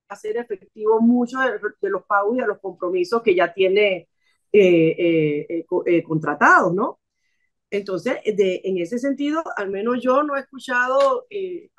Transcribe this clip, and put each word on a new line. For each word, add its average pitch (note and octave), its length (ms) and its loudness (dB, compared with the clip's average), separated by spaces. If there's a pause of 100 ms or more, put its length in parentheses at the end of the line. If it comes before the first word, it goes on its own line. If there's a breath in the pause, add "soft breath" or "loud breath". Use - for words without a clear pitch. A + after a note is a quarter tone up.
hacer G#3+ 300 -8
efectivo A3 640 -2
mucho A#3+ 380 2
de, A#3 200 -2 (220)
de G3+ 80 -2
los F#3+ 140 -4
pagos G#3 340 0
y B3+ 40 0
de A3+ 60 -2
los G3+ 120 -4
compromisos F#3 640 -4
que G#3 100 4
ya F3 200 2
tiene, F#3+ 540 2 (440)
eh, F3 460 6
eh, D#3 520 0
eh, E3+ 160 -6
co-, F3+ 200 -2
eh, E3+ 180 2
contratados, E3 720 2
¿no? A3 260 -4 (720)
Entonces, G3 520 -6
de, F#3+ 400 0
en F#3+ 140 -4
ese F3 220 -4
sentido, C#4+ 440 -4 (140)
al G3 120 -6
menos A3 300 -4
yo B3+ 220 2
no C#4+ 160 -4
he C4+ 40 -4
escuchado, B3+ 920 0
eh, F#3+ 480 -10